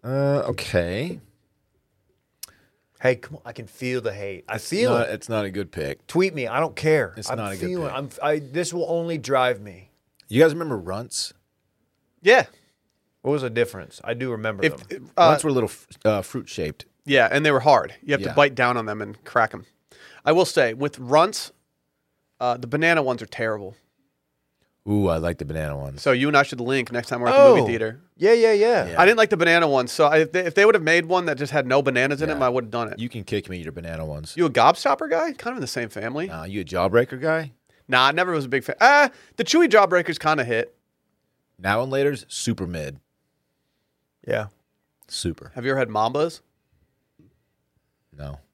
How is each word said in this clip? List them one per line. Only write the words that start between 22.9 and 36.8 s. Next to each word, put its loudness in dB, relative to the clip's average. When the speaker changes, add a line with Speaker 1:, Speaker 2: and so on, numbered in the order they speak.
Speaker 3:
ones -2
are -14
terrible. -6
Speaker 1:
Ooh, 2
I 2
like -4
the -10
banana -6
ones. -12
Speaker 3:
So 0
you 0
and 0
I 6
should -4
link -4
next -6
time -4
we're 0
at 4
the 10
movie 6
Speaker 2:
Oh. 0
Speaker 3:
theater. -4
Speaker 2:
Yeah, 4
yeah, 4
yeah. 2
Speaker 1:
Yeah. 0
Speaker 3:
I 8
didn't 4
like 4
the 0
banana 4
ones, 0
so 2
I, 4
if 0
they, 0
if -4
they 6
would 6
have 2
made 2
one 0
that -4
just -6
had 0
no 4
bananas 0
in -2
Speaker 1:
Yeah. -4
Speaker 3:
it, -2
I 2
would -2
have -16
done -4
it. -12
Speaker 1:
You -8
can -12
kick -6
me -8
your -12
banana -10
ones. -12
Speaker 3:
You 0
a 2
gobstopper 2
guy? -2
Kind -10
of -10
in -8
the -6
same -8
family. -8
Speaker 1:
Nah, -12
you -8
a -8
jawbreaker 0